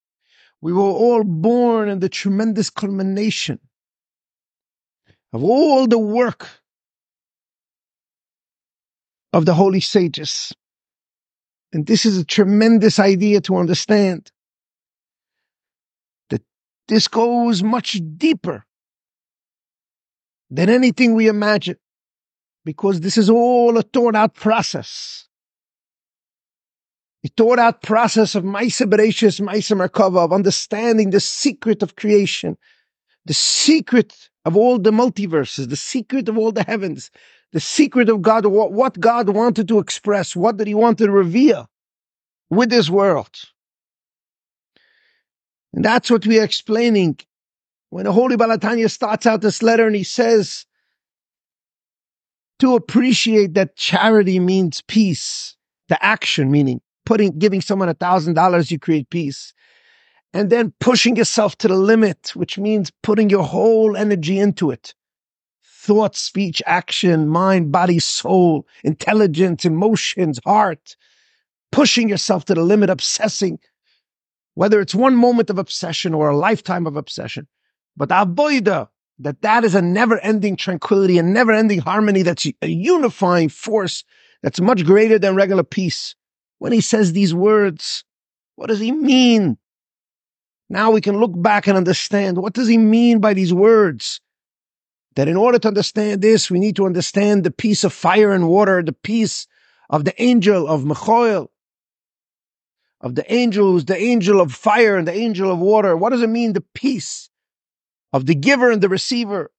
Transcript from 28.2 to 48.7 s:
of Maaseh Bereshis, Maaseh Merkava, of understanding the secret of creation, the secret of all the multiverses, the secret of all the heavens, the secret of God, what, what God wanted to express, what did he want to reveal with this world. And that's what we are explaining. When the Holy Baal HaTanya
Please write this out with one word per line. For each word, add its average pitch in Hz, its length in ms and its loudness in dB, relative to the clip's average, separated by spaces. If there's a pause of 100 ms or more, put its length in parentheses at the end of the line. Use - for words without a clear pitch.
of 196 80 -2
Maaseh 202 480 -4
Bereshis, 214 500 2
Maaseh 208 360 -4
Merkava, 185 480 2
of 160 80 0
understanding 208 800 0
the 196 100 2
secret - 640 -4
of - 100 -12
creation, 202 640 0 (680)
the 165 80 -6
secret - 960 0 (160)
of 165 120 0
all 247 200 4
the 208 140 2
multiverses, 175 800 -2
the 135 80 -8
secret 247 520 -6
of 220 80 -4
all 220 140 0
the 202 140 -8
heavens, 190 480 -10 (400)
the 160 80 -4
secret 247 480 0
of 220 120 2
God, 220 260 2
what, 208 260 2
what - 260 -2
God 226 300 0
wanted 208 400 -2
to 220 100 2
express, - 560 -4
what 208 220 -2
did 208 100 -4
he 208 80 -6
want 226 240 2
to 220 120 2
reveal 196 600 2 (800)
with 220 220 0
this 208 200 2
world. 185 400 0 (2500)
And - 120 -4
that's 220 260 0
what 226 160 2
we 220 140 4
are 220 40 0
explaining. 214 760 0 (720)
When 185 140 -10
the 202 80 -2
Holy 240 240 2
Baal 226 140 2
HaTanya 226 380 -2